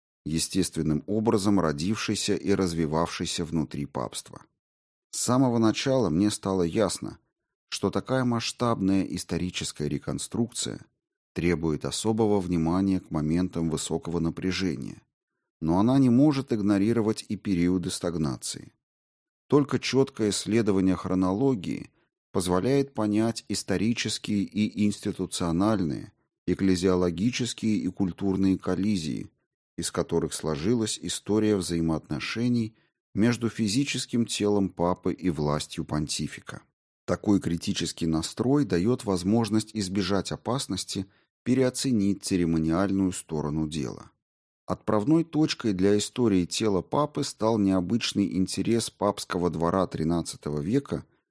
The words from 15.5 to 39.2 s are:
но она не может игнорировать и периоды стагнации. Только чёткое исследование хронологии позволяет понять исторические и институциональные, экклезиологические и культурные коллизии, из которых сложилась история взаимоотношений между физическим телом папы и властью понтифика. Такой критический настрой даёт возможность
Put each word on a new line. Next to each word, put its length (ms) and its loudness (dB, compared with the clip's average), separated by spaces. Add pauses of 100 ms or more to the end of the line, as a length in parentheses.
но 200 0
она 180 4
не 140 6
может 420 4
игнорировать 760 2
и 80 -2
периоды 540 2
стагнации. 840 -4 (720)
Только 320 4
чёткое 500 0
исследование 640 2
хронологии 920 -2 (420)
позволяет 640 2
понять 560 0
исторические 920 -2
и 420 -2
институциональные, 1300 -2 (340)
экклезиологические 1300 0
и 100 -2
культурные 720 0
коллизии, 720 -2 (480)
из 140 -6
которых 420 -2
сложилась 680 -2
история 540 0
взаимоотношений 1200 -2 (380)
между 360 2
физическим 760 0
телом 440 2
папы 440 0
и 160 -2
властью 540 -2
понтифика. 800 -6 (440)
Такой 340 2
критический 640 -4
настрой 600 0
даёт 400 0
возможность 680 0